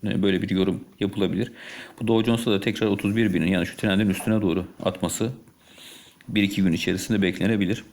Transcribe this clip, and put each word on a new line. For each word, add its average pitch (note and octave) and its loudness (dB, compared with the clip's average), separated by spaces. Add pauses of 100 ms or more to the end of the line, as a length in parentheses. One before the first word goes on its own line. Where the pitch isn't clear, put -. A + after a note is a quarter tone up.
E, G2 0
böyle F#2+ 2
bir G2+ -4
yorum F#2+ 0 (160)
yapılabilir. G2 -2 (480)
Bu A2+ -4
Dow A2+ 4
Jones'ta A#2 0
da G2 2
tekrar A2 -2
otuz G2+ 0
bir A2 2
binin, E2 2
yani F#2 2
şu - -12
trendin G2+ 2
üstüne G#2+ 0
doğru F#2 0 (180)
atması F2+ -2 (960)
bir G2+ 2
iki G2 2
gün F2+ 4
içerisinde F#2 0
beklenebilir. G2 0